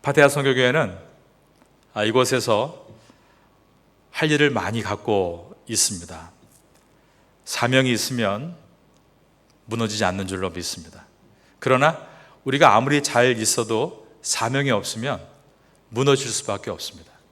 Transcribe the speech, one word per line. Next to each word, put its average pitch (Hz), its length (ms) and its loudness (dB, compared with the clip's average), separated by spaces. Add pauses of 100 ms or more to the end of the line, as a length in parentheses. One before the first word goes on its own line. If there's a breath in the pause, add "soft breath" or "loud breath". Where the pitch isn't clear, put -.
파테아 143 280 6
선교교회는, 131 680 2 (960)
아, 107 100 -2
이곳에서 123 840 0 (1200 soft breath)
할 156 200 0
일을 147 180 4
많이 110 320 -4
갖고 95 760 -4 (120)
있습니다. 85 640 -6 (1120 soft breath)
사명이 131 460 0
있으면 120 640 -4 (1120)
무너지지 107 400 -4
않는 95 220 -2
줄로 92 220 -4
믿습니다. - 560 -12 (540 soft breath)
그러나 135 480 0 (360 loud breath)
우리가 135 320 4
아무리 139 280 2
잘 123 340 4
있어도 113 720 -2 (140)
사명이 135 500 -2
없으면 110 500 -4 (680 soft breath)
무너질 135 400 2
수밖에 107 420 -6
없습니다. - 400 -14 (200)